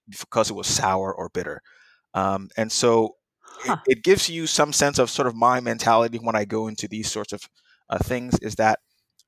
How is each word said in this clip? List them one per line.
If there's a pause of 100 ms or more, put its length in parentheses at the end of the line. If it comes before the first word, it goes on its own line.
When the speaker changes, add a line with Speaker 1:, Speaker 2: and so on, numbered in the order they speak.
Speaker 1:
because
it
was
sour
or
bitter. (500)
Um,
and
so (440)
Speaker 2:
Huh.
Speaker 1:
it,
it
gives
you
some
sense
of
sort
of
my
mentality
when
I
go
into
these
sorts
of, (480)
uh,
things,
is
that (480)